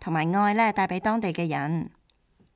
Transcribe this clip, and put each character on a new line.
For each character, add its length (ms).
同 100
埋 100
愛 220
呢， 180
帶 140
畀 120
當 220
地 100
嘅 160
人。 440